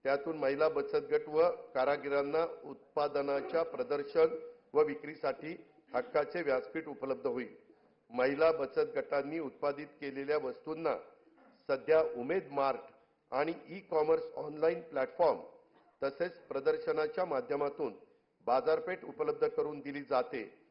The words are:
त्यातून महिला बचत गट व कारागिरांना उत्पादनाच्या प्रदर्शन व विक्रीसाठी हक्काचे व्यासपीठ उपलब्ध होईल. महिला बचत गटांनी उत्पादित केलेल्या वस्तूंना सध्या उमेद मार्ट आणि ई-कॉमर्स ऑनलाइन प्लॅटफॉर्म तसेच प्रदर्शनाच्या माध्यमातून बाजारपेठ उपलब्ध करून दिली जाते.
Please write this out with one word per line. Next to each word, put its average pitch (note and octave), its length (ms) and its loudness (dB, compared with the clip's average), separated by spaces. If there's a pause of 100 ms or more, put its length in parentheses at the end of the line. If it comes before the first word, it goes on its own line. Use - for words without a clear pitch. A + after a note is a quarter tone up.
त्यातून C#3+ 320 0
महिला C#3+ 320 2
बचत D#3 280 0
गट D3 320 0
व D#3+ 220 4 (240)
कारागिरांना C#3+ 720 2 (180)
उत्पादनाच्या C#3+ 960 -2
प्रदर्शन C#3+ 640 2 (480)
व D3+ 80 6
विक्रीसाठी D3+ 840 -4 (300)
हक्काचे D3 480 0
व्यासपीठ C#3+ 460 0
उपलब्ध C3+ 380 -4
होईल. B2 280 -4 (560)
महिला C#3 420 4
बचत D#3 440 0
गटांनी C#3+ 420 -2
उत्पादित C#3+ 480 -4
केलेल्या C#3 520 -4
वस्तूंना D3 580 -2 (720)
सध्या C#3 520 4
उमेद D#3+ 300 -2
मार्ट C3+ 300 0 (500)
आणि D3 220 0 (160)
ई-कॉमर्स D#3+ 540 2 (140)
ऑनलाइन D3+ 440 0
प्लॅटफॉर्म C#3+ 580 2 (640)
तसेच E3+ 300 -2
प्रदर्शनाच्या D#3 920 0
माध्यमातून C#3 680 -2 (540)
बाजारपेठ D#3 580 2
उपलब्ध D3+ 440 0
करून D3+ 320 -2
दिली C#3+ 200 -8
जाते. B2+ 540 -2 (160)